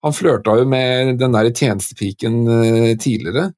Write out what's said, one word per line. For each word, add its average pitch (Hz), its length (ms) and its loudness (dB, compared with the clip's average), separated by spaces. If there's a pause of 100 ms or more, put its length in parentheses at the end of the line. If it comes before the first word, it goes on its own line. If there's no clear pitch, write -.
Han 151 80 -2
flørta 117 440 0
jo 123 80 4
med 131 540 0
den 127 140 0
der 110 160 4
tjenestepiken, 113 960 -4
eh, 117 520 2
tidligere, 123 600 -4